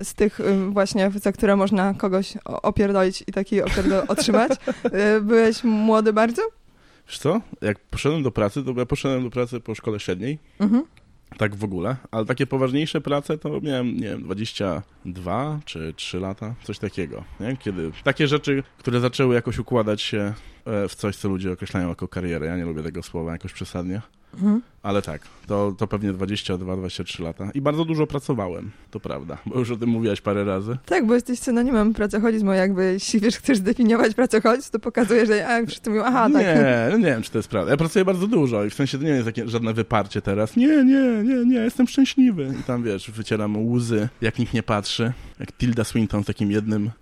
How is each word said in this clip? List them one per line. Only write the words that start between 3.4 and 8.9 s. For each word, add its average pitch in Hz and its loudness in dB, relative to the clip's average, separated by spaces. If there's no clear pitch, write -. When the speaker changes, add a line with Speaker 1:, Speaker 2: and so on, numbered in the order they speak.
Speaker 1:
opierdol 190 2
Speaker 2:
<laughs> 202 0
Speaker 1:
otrzymać, 240 2
y, 214 2
byłeś 226 4
młody 220 4
bardzo? 233 2
Speaker 2:
Wiesz - -14
co? 190 0
Jak 104 -2
poszedłem 147 -2
do 123 0
pracy, 117 0
to 131 -4
ja 123 -2
poszedłem 131 -2